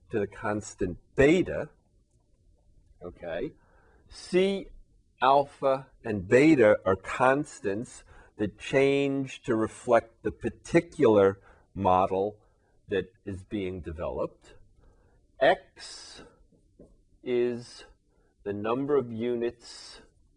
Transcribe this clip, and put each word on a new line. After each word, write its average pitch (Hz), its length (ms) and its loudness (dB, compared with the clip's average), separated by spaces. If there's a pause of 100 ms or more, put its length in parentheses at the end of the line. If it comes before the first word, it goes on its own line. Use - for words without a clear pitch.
to 113 80 -6
the 101 80 -4
constant 104 680 -8 (200)
beta, 139 520 2 (1400)
okay? 90 480 -10 (560)
C, - 600 -2 (520)
alpha, 135 680 0 (140)
and 104 240 -6
beta 120 600 6
are 95 100 2
constants 131 1080 -4 (340)
that 107 200 -6
change 139 840 -2
to 123 120 -2
reflect 110 680 -2
the 110 80 -4
particular 110 1080 2 (360)
model 95 600 0 (520)
that 92 240 -4 (140)
is 95 160 -12
being 92 400 -8
developed. 78 720 -10 (840)
X - 840 -4 (1000)
is 120 640 -4 (600)
the 101 100 -6
number 127 420 -2
of 120 160 -2
units 120 880 -8 (360)